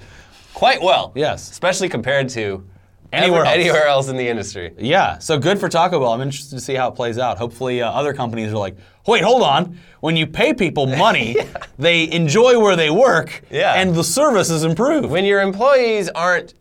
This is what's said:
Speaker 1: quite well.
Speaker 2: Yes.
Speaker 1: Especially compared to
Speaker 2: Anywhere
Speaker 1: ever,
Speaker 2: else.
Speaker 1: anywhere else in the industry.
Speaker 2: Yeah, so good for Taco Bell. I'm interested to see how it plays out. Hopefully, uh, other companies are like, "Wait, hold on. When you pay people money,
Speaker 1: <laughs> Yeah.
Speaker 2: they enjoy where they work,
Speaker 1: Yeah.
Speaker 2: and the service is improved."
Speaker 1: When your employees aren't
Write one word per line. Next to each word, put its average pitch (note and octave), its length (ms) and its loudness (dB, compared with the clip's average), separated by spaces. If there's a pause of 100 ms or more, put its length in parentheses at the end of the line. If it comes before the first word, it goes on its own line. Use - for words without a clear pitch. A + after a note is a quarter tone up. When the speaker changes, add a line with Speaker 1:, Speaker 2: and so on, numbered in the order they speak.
(540)
Speaker 1:
quite B3 280 2
well. D#3 340 0
Speaker 2:
Yes. C3 360 -4
Speaker 1:
Especially F3+ 360 -2
compared C3+ 420 -2
to G#2 360 -6 (480)
Speaker 2:
Anywhere E3+ 280 2
Speaker 1:
ever, C#3 80 2
Speaker 2:
else. - 80 2
Speaker 1:
anywhere E3 300 2
else C#3 200 2
in C3 80 -6
the B2+ 140 -4
industry. G2 480 -6
Speaker 2:
Yeah, A#2+ 420 0
so D#3 180 -2
good F3 220 0
for F#3+ 80 -2
Taco E3+ 320 2
Bell. B2 140 2
I'm A#2+ 80 -4
interested C#3 340 -10
to B2 60 -12
see C3+ 140 -6
how B2+ 120 -2
it A2 80 -4
plays A#2 220 -4
out. A#2 200 -2
Hopefully, A#2+ 440 -6
uh, A2+ 100 -4
other C#3 220 -2
companies A2+ 400 -6
are A2 40 -4
like, F#2+ 200 -6 (280)
"Wait, G#3+ 160 2
hold A3+ 220 4
on. E3+ 340 0 (220)
When D#3+ 160 -2
you D#3+ 100 0
pay G#3+ 280 0
people D3+ 340 -2
money, C#3 460 0
Speaker 1:
<laughs> - 40 0
Yeah. - 60 -2 (340)
Speaker 2:
they E3 320 2
enjoy E3+ 480 4
where G3+ 200 4
they D#3+ 120 2
work, F3 640 2
Speaker 1:
Yeah. D#3+ 220 0
Speaker 2:
and F#3 200 2
the E3 120 0
service B3+ 440 2
is D#3+ 140 -2
improved." A3 460 0
Speaker 1:
When F3+ 160 0
your G3+ 160 2
employees A3 760 2
aren't E3+ 460 -2